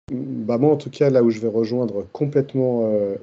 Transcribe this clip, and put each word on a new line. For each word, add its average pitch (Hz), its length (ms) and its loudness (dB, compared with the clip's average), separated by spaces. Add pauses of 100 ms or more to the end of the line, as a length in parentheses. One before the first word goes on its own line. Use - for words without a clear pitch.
(100)
Bah 123 460 -4
moi, 147 160 4
en 143 40 4
tout 143 140 -10
cas, 143 200 2
là 127 120 4
où 120 60 6
je 107 100 0
vais 113 100 -2
rejoindre 110 640 -2
complètement, 131 800 0
euh, 101 320 0